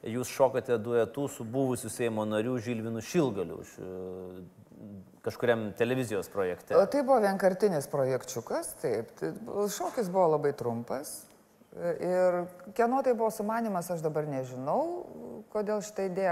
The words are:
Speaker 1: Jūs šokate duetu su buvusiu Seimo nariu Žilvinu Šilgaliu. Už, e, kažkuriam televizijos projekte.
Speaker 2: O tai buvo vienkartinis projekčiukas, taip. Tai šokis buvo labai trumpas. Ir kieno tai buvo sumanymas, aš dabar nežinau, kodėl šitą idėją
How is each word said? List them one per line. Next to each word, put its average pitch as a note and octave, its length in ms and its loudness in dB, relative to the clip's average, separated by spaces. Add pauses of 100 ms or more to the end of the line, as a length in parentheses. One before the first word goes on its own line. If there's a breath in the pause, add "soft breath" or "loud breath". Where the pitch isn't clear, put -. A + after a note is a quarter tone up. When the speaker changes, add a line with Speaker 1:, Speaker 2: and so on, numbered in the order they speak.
Speaker 1:
Jūs A#2+ 280 -4
šokate B2+ 480 2
duetu A#2+ 480 0
su C3 160 -10
buvusiu A#2+ 460 0
Seimo A2 360 0
nariu A2 320 0
Žilvinu A2+ 440 -4
Šilgaliu. G2+ 580 0
Už, - 200 -16
e, F#2 640 -10 (800)
kažkuriam A2+ 540 0
televizijos A#2 540 0
projekte. F#2 480 0
Speaker 2:
O D4 80 8
tai C#4+ 180 2
buvo B3+ 160 6
vienkartinis F#3+ 680 2
projekčiukas, C3 960 -2
taip. A#2 280 0 (100)
Tai D#3+ 140 -2 (340)
šokis G#3+ 420 -2
buvo F#3 180 6 (100)
labai C#3+ 160 2
trumpas. A#2+ 720 -4 (760)
Ir F3+ 480 2 (260)
kieno A#3+ 300 4
tai B3+ 100 4
buvo A3 160 2
sumanymas, G#3 640 -2
aš E3+ 100 -2
dabar D#3 240 0
nežinau, D3 800 -2 (480)
kodėl G#3+ 320 0
šitą G3 240 -4
idėją F#3 220 0